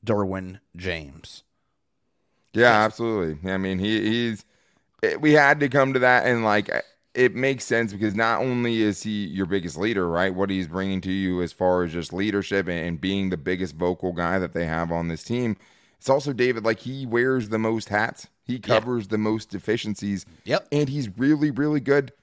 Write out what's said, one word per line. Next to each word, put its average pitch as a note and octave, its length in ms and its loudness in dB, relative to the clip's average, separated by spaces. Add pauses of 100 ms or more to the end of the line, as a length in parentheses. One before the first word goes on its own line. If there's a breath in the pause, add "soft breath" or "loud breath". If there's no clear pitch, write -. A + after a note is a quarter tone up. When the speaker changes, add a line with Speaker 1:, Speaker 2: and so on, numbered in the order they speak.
Speaker 1:
Derwin F#2+ 540 -2 (160)
James. E2 680 -10 (1080)
Speaker 2:
Yeah, A2 100 4
Speaker 1:
Yes. A2 220 8
Speaker 2:
absolutely. F#2 680 -2
I F#2+ 60 -2
mean, F#2+ 220 -2
he, G#2 220 0
he's, A2+ 440 -2 (560)
it, D#2 200 0
we D3+ 120 6
had D3 280 6
to C#3+ 80 2
come C3+ 240 2
to B2+ 60 2
that, B2 260 6
and, A#2 180 2
like, G#2 260 2 (460)
it B2 200 4
makes C3+ 280 0
sense A#2 300 0
because G#2 200 0
not A2+ 280 2
only A#2+ 400 0
is G#2 200 0
he G#2 260 -4
your F#2 180 -2
biggest E2+ 320 -4
leader, G2 300 0
right, F2+ 260 0
what F#2+ 160 0
he's F#2+ 180 -2
bringing F#2+ 340 -4
to F#2 100 -6
you F#2 300 -2
as F2 120 -4
far F2+ 300 2
as E2 100 -4
just E2+ 200 -6
leadership G2 540 0
and, E2+ 180 -4
and E2+ 160 -6
being F#2+ 280 -2
the F2+ 80 -2
biggest F2 380 -4
vocal F2 360 -2
guy E2+ 260 -2
that F2+ 160 -4
they E2+ 120 -2
have E2 260 -2
on E2+ 160 -2
this E2 160 -6
team, A#2 320 -2 (420 soft breath)
it's - 120 -10
also, C#3 220 2
David, B2 320 0
like, A2 160 0
he C3+ 260 -10
wears A#2+ 440 0
the A2 100 0
most A2 300 -2
hats. G#2+ 380 -2 (180)
He B2 80 -4
Speaker 1:
Yeah. B2+ 80 -4
Speaker 2:
covers A2+ 480 0
the G#2+ 100 0
most A2 320 -2
deficiencies. G2+ 760 -4 (200)
Speaker 1:
Yep. C3+ 260 -2
Speaker 2:
And D3 180 0
he's C3+ 200 -4 (100)
really, D3 320 2
really D3 300 0
good C#3 420 2